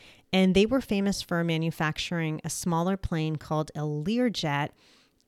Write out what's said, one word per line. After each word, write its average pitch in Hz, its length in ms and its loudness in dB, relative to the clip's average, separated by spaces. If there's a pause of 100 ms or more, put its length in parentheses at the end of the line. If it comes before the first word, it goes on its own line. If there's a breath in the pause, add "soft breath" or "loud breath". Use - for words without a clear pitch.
(320 loud breath)
and 185 220 6
they 196 100 8
were 247 160 2
famous 196 400 -2
for 170 240 -2
manufacturing 160 960 -2
a - 60 -8
smaller 175 480 0
plane 156 400 -2
called 151 380 -4
a 151 60 -8
Learjet, 151 880 -2 (580 soft breath)